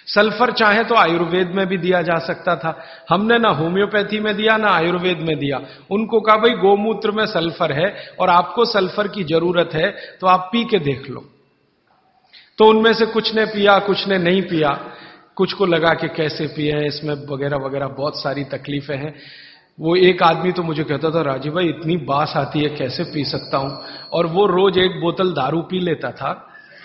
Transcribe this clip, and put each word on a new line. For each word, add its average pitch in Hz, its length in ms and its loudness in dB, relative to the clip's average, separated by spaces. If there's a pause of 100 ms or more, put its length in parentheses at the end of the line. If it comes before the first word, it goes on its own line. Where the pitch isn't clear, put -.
सल्फर 214 440 2
चाहें 220 340 2
तो 233 100 0
आयुर्वेद 175 520 2
में 190 200 -2
भी 190 100 -2
दिया 180 240 0
जा 165 180 0
सकता 175 360 -4
था। 160 280 -6 (260)
हमने 214 280 4
ना 226 120 2
होम्योपैथी 196 720 0
में 214 160 -2
दिया, 214 220 2
ना 214 120 0
आयुर्वेद 175 480 0
में 156 220 -4
दिया। 139 220 -2 (300)
उनको 220 300 0
कहा, 214 140 4
"भाई, 226 160 4
गोमूत्र 202 600 2
में 214 140 0
सल्फर 165 460 -2
है 170 360 -4 (120)
और 185 100 2
आपको 180 360 2
सल्फर 202 420 0
की 202 160 -6
जरूरत 165 500 2
है, 170 180 0 (300)
तो 185 60 0
आप 180 240 4
पी 233 140 0
के 202 140 2
देख 135 300 -4
लो।" 123 200 -14 (1300)
तो 220 80 6
उनमें 220 280 6
से 220 120 0
कुछ 220 300 -2
ने 220 100 2
पिया, 202 340 4
कुछ 196 280 -2
ने 196 100 2
नहीं 185 240 2
पिया, 156 500 -2 (440)
कुछ 185 180 0
को 202 120 0
लगा 165 280 4
कि 156 140 -2
कैसे 151 400 -4
पिए 151 240 -4
हैं, 147 140 -2
इसमें 147 300 -6 (120)
वगैरह 143 300 -4
वगैरह 135 300 -4
बहुत 139 340 -6
सारी 139 220 -4
तकलीफें 139 540 -6
हैं। 151 180 -10 (640)
वो 165 160 0
एक 185 280 4
आदमी 165 280 4
तो 180 120 -2
मुझे 156 200 -2
कहता 147 280 -2
था, 160 100 0
"राजीव 143 320 -4
भाई, 180 140 0
इतनी 156 300 -2
बास 139 380 -2
आती 147 240 -2
है, 147 100 0
कैसे 147 340 -6
पी 147 220 -6
सकता - 320 -6
हूं?" 139 200 -6 (340)
और 170 140 2
वो 175 200 2
रोज 185 320 2
एक 180 240 2
बोतल 175 300 0
दारू 147 300 -2
पी 185 180 -4
लेता 139 320 -2
था, - 420 -10 (320)